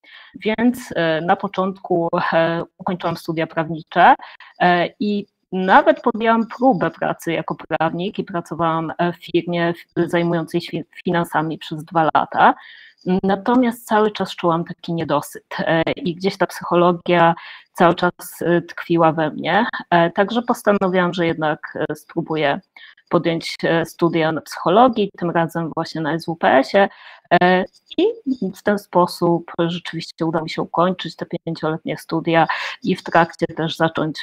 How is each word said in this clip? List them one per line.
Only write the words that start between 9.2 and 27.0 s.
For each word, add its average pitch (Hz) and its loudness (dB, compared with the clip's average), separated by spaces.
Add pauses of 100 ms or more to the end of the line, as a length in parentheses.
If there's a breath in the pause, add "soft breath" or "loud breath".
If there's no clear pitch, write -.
f-, 170 -4
zajmującej 170 0
się - -8
fi-, 170 -8 (200)
finansami 160 -2
przez 156 -10
dwa 160 0
lata. 156 2 (680 loud breath)
Natomiast 233 0
cały 214 2
czas 196 -6
czułam 170 0
taki - -8
niedosyt, 147 -4 (140)
e, 165 2 (140)
i 175 -4
gdzieś 190 -2
ta 175 2
psychologia 170 2 (380 loud breath)
cały 175 6
czas, 175 0 (280)
e, 170 2
tkwiła 165 2
we 160 -2
mnie. 175 0 (240 loud breath)
E, 170 4
także 214 0
postanowiłam, 190 0
że 180 0
jednak, 156 -4 (120)
e, 151 -6
spróbuję 156 -2 (480 loud breath)
podjąć, 165 0
e, 160 2
studia 165 0
na 156 -4
psychologii, 208 2
tym 175 -2
razem 165 -2
właśnie 160 -6
na 151 -2
S 165 -4
W 165 -4
P - 4
S - 0
ie, 196 6 (540 loud breath)